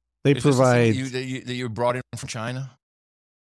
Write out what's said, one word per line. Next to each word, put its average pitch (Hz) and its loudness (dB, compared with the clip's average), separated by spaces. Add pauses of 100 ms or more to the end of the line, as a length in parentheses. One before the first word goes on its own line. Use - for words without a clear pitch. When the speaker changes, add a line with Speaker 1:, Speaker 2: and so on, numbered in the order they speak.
(240)
Speaker 1:
They 143 4
Speaker 2:
Is 127 -4
this - -
the 143 6
thing 127 2
that 131 6
Speaker 1:
provide 120 4
Speaker 2:
you, 131 -6
that 127 -6
you, 131 -8
that 123 -8
you 123 -6
brought 120 -2
in 127 -6 (140)
from 131 -12
China? 123 -8 (760)